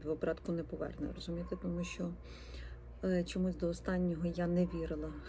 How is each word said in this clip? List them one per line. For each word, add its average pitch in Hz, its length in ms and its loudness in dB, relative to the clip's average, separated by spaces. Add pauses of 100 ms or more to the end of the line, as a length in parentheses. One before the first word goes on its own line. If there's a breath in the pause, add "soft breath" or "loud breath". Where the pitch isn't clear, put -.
в 151 60 0
обратку 160 420 0
не 170 100 2
поверне, - 520 -4
розумієте? 175 480 -4
Тому 175 220 0
що, 180 260 -4 (920 loud breath)
е, 185 200 6
чомусь 180 320 2
до 175 120 2
останнього 175 580 2
я 175 200 2
не 175 200 6
вірила 160 460 -2 (160 loud breath)